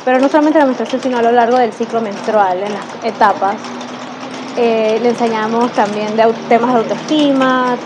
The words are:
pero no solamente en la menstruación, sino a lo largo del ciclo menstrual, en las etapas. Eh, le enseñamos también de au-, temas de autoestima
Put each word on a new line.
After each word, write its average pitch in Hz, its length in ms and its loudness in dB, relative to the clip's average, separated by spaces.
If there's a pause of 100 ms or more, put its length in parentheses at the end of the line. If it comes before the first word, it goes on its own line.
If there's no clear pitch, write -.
pero 254 160 2
no 269 100 4
solamente 302 280 4
en 311 40 6
la 285 40 4
menstruación, 240 340 -2
sino 254 200 -2
a - 20 0
lo 233 100 2
largo 240 280 4
del 233 140 2
ciclo 226 280 -4
menstrual, 208 600 0
en 208 100 -6
las 196 120 -10 (180)
etapas. 208 540 0 (1000)
Eh, 226 420 2
le 240 100 2
enseñamos 226 640 0
también 214 440 -2
de 226 60 4
au-, 226 100 4 (140)
temas 240 260 2
de 233 60 4
autoestima 262 960 0 (100)